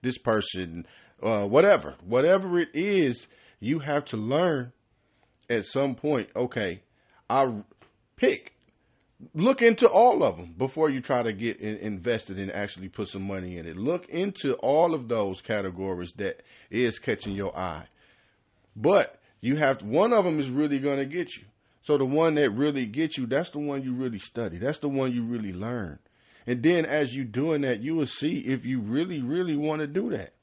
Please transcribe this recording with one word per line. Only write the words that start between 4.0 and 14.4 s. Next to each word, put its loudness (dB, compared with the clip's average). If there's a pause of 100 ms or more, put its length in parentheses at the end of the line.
to -6
learn 0 (760)
at 0
some 0
point, -2
"Okay, -2 (480)
I 2 (520)
pick, 0 (840)
look 2
into 6
all 8
of 2
'em -14
before 0
you -2
try 0
to 0
get -4
in-, -6
invested -4
and -6
actually -8
put -8
some -8
money -6
in -10
it." -10
Look -4
into -4